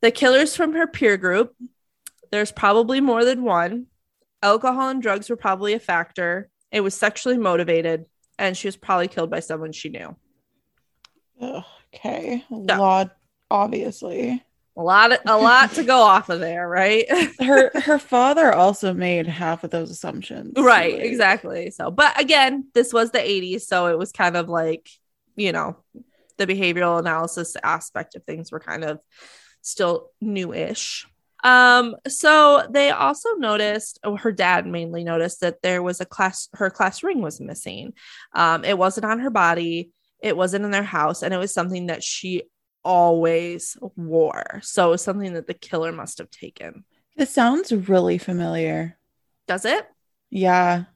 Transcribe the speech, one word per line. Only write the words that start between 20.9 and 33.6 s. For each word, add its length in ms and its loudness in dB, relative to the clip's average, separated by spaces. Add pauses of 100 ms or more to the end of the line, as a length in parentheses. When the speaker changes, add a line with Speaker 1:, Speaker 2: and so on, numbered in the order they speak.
Speaker 2:
Like 80 -6
Speaker 1:
exactly. 680 0
So, 200 -6
but 300 2
again, 520 2
this 200 2
was 180 2
the 140 0
eighties, 420 -4
so 200 0
it 100 0
was 140 -6
kind 240 0
of 140 -4
like, 400 -4 (480)
you 160 -2
know, 240 -6 (600)
the 80 -2
behavioral 540 0
analysis 640 -6
aspect 520 -6
of 100 -20
things 260 -12
were 80 -12
kind 240 -10
of 160 -8 (640)
still 480 -4 (100)
newish. 880 -8 (360)
Um, 520 6 (120)
so 640 6
they 180 4
also 460 0
noticed, 680 -2